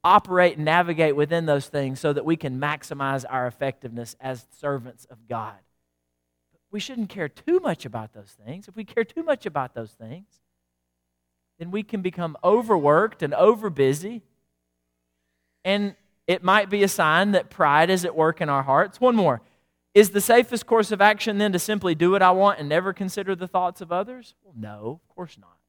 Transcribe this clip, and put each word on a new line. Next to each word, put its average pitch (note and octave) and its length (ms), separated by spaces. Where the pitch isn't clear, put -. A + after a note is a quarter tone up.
operate F3+ 520
and D3+ 100
navigate D#3+ 500
within D#3+ 300
those C#3+ 220
things C3+ 320
so D3+ 120
that C#3+ 140
we E3 100
can C3 240
maximize C#3 680
our B2+ 160
effectiveness A#2+ 760
as C3 260
servants C3 460
of A2+ 200
God. A2+ 300
We G#3 100
shouldn't A#3 280
care E3 220
too F4+ 300
much C#4 260
about A2 260
those G#2 320
things. D#3 240
If F#3+ 80
we A3 80
care A3+ 200
too E4 180
much D4+ 240
about C#3+ 280
those A2+ 180
things, C#3 500
then E3+ 120
we G#3 120
can G#3 200
become F3 420
overworked G3 800
and D3 100
overbusy, F#3 880
and G3+ 300
it F3+ 180
might G3 240
be G3+ 140
a G3 60
sign F3+ 440
that F#3 160
pride D#3 400
is F#3 160
at F3 100
work D#3+ 280
in D#3 80
our C#3 120
hearts. C#3+ 380
One B3 160
more. D3+ 240
Is G3+ 160
the G3+ 100
safest A#3+ 460
course A3 260
of G3 80
action G#3 380
then G#3 140
to F3+ 60
simply F#3+ 360
do E3+ 160
what G3 100
I F#3 120
want F#3+ 260
and C#3+ 100
never F3+ 240
consider F#3+ 420
the F3+ 140
thoughts F3+ 320
of E3+ 100
others? A3 440
Well, G3 100
no, G#2+ 480
of - 120
course F3 260
not. F2 160